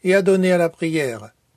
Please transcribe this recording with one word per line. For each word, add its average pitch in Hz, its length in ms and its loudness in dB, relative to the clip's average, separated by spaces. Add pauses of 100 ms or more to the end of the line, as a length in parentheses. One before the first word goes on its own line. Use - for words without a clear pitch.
et 185 100 2
adonnée 185 380 2
à 175 60 2
la 170 100 0
prière. 143 600 -6 (260)